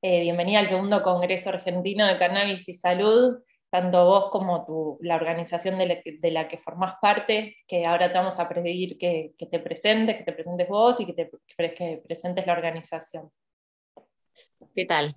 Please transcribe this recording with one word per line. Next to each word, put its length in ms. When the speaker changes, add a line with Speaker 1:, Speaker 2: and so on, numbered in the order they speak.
Speaker 1:
Eh, 200
bienvenida 380
al 80
segundo 340
Congreso 480
Argentino 560
de 120
Cannabis 500
y 60
Salud. 640
Tanto 360
vos 240
como 360
tu, 360
la 140
organización 640
de 100
la, 160
de 280
la 180
que 80
formás 440
parte, 540
que 200
ahora 260
te 60
vamos 220
a 100
pedir 480
que, 400
que 80
te 140
presentes, 580
que 60
te 100
presentes 340
vos 320
y 60
que 80
te, 160
que 260
pre-, 180
que 320
presentes 400
la 80
organización. 800
Speaker 2:
¿Qué 100
tal? 320